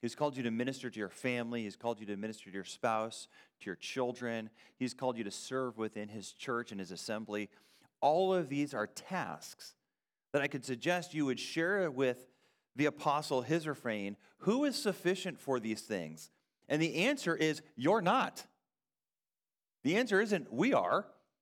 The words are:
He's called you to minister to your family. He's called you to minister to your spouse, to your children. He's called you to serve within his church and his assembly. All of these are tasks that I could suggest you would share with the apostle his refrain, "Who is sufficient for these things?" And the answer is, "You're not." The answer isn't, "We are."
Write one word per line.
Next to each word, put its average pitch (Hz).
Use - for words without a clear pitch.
He's 117
called 147
you 127
to 117
minister 123
to 107
your 104
family. 120
He's 101
called 117
you 110
to 101
minister 107
to 90
your 95
spouse, 113
to -
your 95
children. 123
He's 123
called 127
you 113
to 101
serve 127
within 107
his 104
church 120
and 98
his 90
assembly. 104
All 185
of 170
these 143
are 107
tasks -
that 147
I 143
could 139
suggest 156
you 151
would 131
share 180
with 127
the 143
apostle 143
his 156
refrain, 107
"Who 254
is 269
sufficient 185
for 131
these 110
things?" 80
And 151
the 156
answer 247
is, 156
"You're 175
not." 202
The 156
answer 214
isn't, 202
"We 180
are." 123